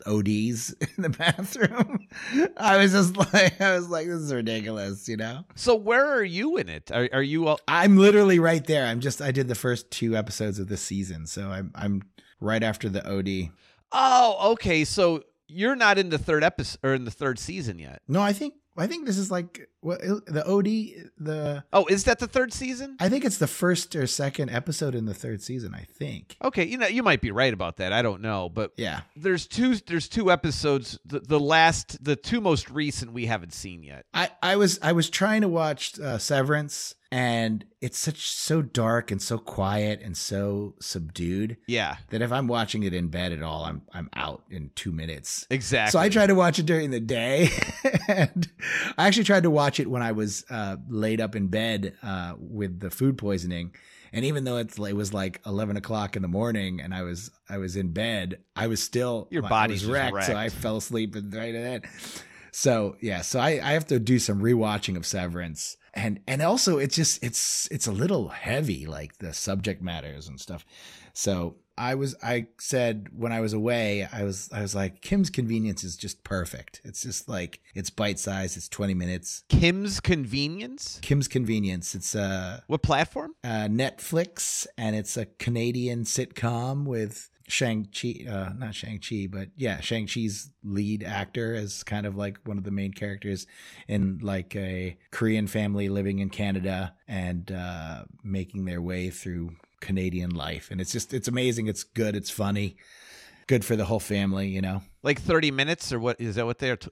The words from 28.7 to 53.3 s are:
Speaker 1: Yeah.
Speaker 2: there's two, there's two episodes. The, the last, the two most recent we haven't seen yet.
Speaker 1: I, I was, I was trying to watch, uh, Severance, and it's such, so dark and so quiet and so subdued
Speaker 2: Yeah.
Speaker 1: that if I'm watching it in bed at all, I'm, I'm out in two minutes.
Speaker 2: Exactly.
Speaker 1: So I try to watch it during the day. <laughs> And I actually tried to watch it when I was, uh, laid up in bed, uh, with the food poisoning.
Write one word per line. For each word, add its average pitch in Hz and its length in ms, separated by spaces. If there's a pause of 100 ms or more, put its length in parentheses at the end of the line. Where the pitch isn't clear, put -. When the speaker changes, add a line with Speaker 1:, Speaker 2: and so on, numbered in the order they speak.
Speaker 1:
Yeah. 90 240 (140)
Speaker 2:
there's 175 300
two, 247 300
there's 165 320
two 185 240
episodes. 143 720
The, 143 140
the 147 200
last, 160 640
the 143 120
two 233 260
most 170 300
recent 135 420
we 117 140
haven't 90 260
seen 87 300
yet. 71 280
Speaker 1:
I, 170 180 (120)
I 185 140
was, 202 260
I 160 120
was 165 180
trying 214 300
to 202 80
watch, 156 500
uh, 135 180
Severance, 143 800 (200)
and 117 480 (160)
it's - 200
such, - 280
so - 360
dark 117 480
and 95 100
so 117 160
quiet 104 640
and 90 140
so 101 640
subdued 90 760 (100)
Speaker 2:
Yeah. 110 300 (120)
Speaker 1:
that 113 140
if 117 80
I'm 127 160
watching 113 340
it 95 100
in 87 180
bed 87 220
at 78 120
all, 78 220
I'm, 78 180 (100)
I'm 85 220
out 71 340
in 76 240
two - 180
minutes. 78 600
Speaker 2:
Exactly. 113 400
Speaker 1:
So 180 80
I 196 100
try 208 160
to 196 80
watch 175 240
it 165 80
during 160 240
the 123 100
day. 123 560
<laughs> - 40 (480)
And 180 420 (480)
I 165 100
actually 202 180
tried 190 180
to 170 80
watch 143 280
it 135 100
when 123 120
I 117 100
was, 107 380
uh, 101 280 (120)
laid 110 320
up 110 140
in 98 140
bed, 107 520
uh, 92 380
with 92 400
the 98 100
food 131 300
poisoning. 87 560 (360)